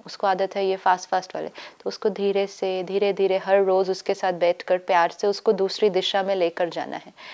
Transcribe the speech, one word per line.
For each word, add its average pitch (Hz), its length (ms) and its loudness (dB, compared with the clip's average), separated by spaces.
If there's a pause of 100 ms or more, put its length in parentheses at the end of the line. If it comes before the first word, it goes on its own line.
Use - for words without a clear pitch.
उसको - 200 -4
आदत 190 300 0
है 196 100 0
ये 190 100 0
फास्ट 185 320 0
फास्ट 185 260 -4
वाले, 156 140 -6
तो - 360 -18
उसको - 240 -4
धीरे 196 380 0
से, 190 360 -4
धीरे 196 300 0
धीरे 190 260 2
हर 196 240 4
रोज़ 185 280 2
उसके 190 240 -2
साथ 190 180 -2
बैठकर 175 460 0
प्यार 175 320 2
से - 160 -4
उसको 202 260 2
दूसरी 190 380 0
दिशा 185 320 0
में 196 120 -2
लेकर 175 340 0
जाना - 280 -8
है। - 160 -16 (220)